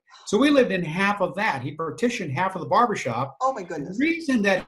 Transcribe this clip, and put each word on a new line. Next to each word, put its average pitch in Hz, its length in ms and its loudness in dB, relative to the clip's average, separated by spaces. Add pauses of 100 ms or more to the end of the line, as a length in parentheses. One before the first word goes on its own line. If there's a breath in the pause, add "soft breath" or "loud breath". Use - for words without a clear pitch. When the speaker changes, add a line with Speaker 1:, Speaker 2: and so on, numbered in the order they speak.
(260 loud breath)
Speaker 1:
So 202 120 2
we 277 120 6
lived 247 220 4
in 180 100 -2
half 190 380 0
of 175 140 0
that. 185 280 -2
He 151 100 -8
partitioned 160 600 -4
half 185 220 -2
of 180 80 -8
the - 60 -8
barbershop. 139 760 0
Speaker 2:
Oh, 262 100 2
my 226 100 -10
Speaker 1:
The 170 60 -12
Speaker 2:
goodness. 180 320 -6
Speaker 1:
reason 320 420 0
that 196 260 2